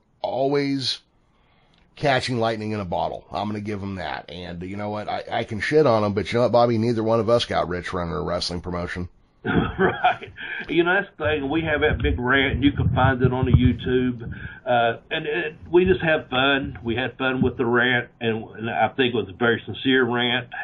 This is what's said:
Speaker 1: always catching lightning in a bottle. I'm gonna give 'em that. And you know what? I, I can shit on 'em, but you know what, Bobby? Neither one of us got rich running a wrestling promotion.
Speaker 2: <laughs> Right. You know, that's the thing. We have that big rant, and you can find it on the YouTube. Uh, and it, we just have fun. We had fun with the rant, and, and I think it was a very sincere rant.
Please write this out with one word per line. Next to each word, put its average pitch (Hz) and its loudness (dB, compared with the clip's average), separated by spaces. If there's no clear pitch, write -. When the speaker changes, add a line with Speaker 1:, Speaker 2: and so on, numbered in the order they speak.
Speaker 1:
always 139 -2
catching 127 0
lightning 110 -2
in 104 -2
a 98 -6
bottle. 82 -4
I'm 95 -4
gonna 107 -6
give 104 -6
'em 98 -6
that. 73 -8
And 87 -12
you 95 -8
know 104 -6
what? 104 -6
I, 95 -6
I 113 -2
can 110 -8
shit 151 4
on 110 4
'em, 104 2
but 101 -2
you 117 0
know 123 4
what, 107 2
Bobby? 120 4
Neither 113 0
one 110 2
of 104 0
us 117 4
got 82 0
rich 87 -6
running 85 -4
a 80 -2
wrestling 87 -4
promotion. 87 -6
Speaker 2:
<laughs> - -10
Right. - 0
You 165 2
know, 175 2
that's 196 0
the 151 -4
thing. 147 0
We 160 0
have 151 -2
that 147 2
big 147 0
rant, 131 2
and 123 0
you 143 6
can 131 0
find 127 2
it 127 2
on 131 0
the 127 2
YouTube. 123 2
Uh, 117 2
and 160 -4
it, 156 -4
we 175 6
just 185 4
have 160 0
fun. 135 0
We 113 -2
had 127 -4
fun 131 0
with 127 2
the 131 0
rant, 120 2
and, 113 -2
and 110 -6
I - 2
think 123 0
it 120 -2
was 95 -2
a 92 -14
very 117 2
sincere 131 2
rant. 120 -2